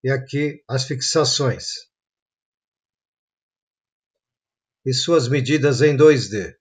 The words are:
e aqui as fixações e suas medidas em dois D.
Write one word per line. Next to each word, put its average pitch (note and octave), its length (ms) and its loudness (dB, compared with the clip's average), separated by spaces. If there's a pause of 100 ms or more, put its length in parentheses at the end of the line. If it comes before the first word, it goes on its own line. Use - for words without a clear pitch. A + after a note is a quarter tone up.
e C3 80 -2
aqui C#3 580 -6
as B2+ 140 -4
fixações C3 1040 -4 (3000)
e C3 80 -2
suas C#3+ 340 0
medidas C3+ 540 0
em D3 160 4
dois C3+ 320 6
D. G2 320 -8